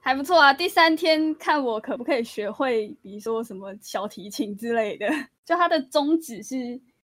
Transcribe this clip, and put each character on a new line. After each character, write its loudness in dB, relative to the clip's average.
还 0
不 -4
错 4
啊， 10
第 0
三 6
天 2
看 0
我 -2
可 -6
不 -8
可 0
以 0
学 -6
会， -2
比 -18
如 -12
说 -4
什 -12
么 -12
小 -6
提 -12
琴 -6
之 -4
类 -2
的。 -4
<laughs> -20
就 0
它 4
的 2
宗 0
旨 -12
是 -8